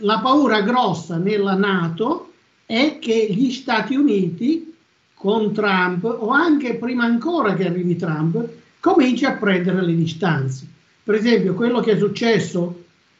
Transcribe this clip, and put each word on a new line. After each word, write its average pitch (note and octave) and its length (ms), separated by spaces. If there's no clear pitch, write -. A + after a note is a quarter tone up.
la G#3+ 200
paura B3+ 400
grossa G3+ 560
nella G3 380
nato G3 800
è C#4 320
che A3+ 320
gli A#3 200
Stati A3+ 440
Uniti A#3 760
con G#3 400
Trump, F#3 500
o A3+ 240
anche C#4 460
prima A#3+ 300
ancora A#3 500
che F3 120
arrivi F3 300
Trump, E3+ 500
comincia C4+ 520
a - 60
prendere F#3 440
le E3+ 140
distanze. D#3 720
Per G#3 120
esempio, G#3 400
quello A#3+ 260
che A3 120
è F3+ 60
successo, G3 840